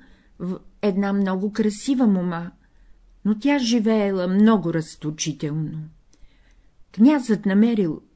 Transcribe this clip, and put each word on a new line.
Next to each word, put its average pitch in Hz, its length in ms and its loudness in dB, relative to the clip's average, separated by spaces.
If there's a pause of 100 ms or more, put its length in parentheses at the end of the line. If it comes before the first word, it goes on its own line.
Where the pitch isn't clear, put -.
(380)
в 180 200 -8 (240)
една 196 300 0
много 196 400 -2
красива 226 540 0
мома, 180 440 -2 (720)
но 214 140 0
тя 285 200 0
живеела 214 680 0
много 190 460 4
разточително. 156 1040 -6 (1120)
Князът 240 540 2
намерил 202 560 2 (140)